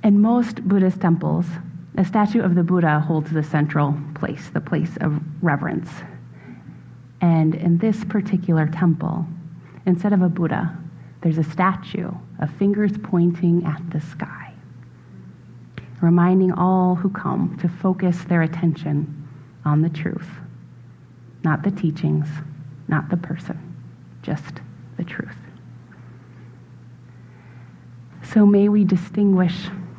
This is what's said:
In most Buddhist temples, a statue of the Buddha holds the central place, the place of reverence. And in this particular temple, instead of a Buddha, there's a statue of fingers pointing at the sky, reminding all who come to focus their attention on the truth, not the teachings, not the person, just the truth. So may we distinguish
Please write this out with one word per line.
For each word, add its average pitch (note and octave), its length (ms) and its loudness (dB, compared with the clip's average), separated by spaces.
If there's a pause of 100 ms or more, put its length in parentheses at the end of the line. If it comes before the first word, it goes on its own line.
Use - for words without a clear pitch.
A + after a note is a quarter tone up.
In G3+ 180 6
most A3+ 460 2
Buddhist F#3 340 4
temples, E3+ 460 2 (500)
a F#3 80 4
statue G#3 380 2
of F3+ 100 4
the F3 100 4
Buddha E3+ 360 4
holds D3+ 320 0
the D#3 100 0
central D3 560 0 (160)
place, - 360 -8
the - 120 -4
place D#3 400 -4
of D3+ 180 0 (220)
reverence. D3 480 -2 (1300)
And D#3+ 340 4
in E3+ 240 2
this A3 260 0
particular F3 640 0
temple, D#3+ 580 0 (640)
instead F#3 260 2
of F#3 80 4
a F3+ 80 4
Buddha, - 480 -2 (440)
there's D#3+ 160 2
a E3 60 2
statue F#3 680 -2 (280)
of D3+ 120 -2
fingers G3+ 420 2 (100)
pointing E3+ 600 2
at D#3 240 -4
the D#3 100 -4
sky, - 540 -12 (1500)
reminding F3+ 520 6
all F3+ 420 2
who F3+ 140 0
come G3 500 -2
to - 80 0
focus F#3 580 0
their E3+ 180 2
attention D3+ 840 -2 (380)
on D3+ 160 4
the E3 80 2
truth, - 400 -6 (1120)
not D#3 200 0
the G3 80 0
teachings, D3+ 560 -2 (600)
not D3+ 220 -2
the F3+ 80 0
person, - 580 -10 (460)
just - 400 -8 (340)
the - 80 -6
truth. - 320 -10 (3000)
So G#3+ 220 6
may G3+ 240 6
we G#3 160 4
distinguish F#3 840 2 (300)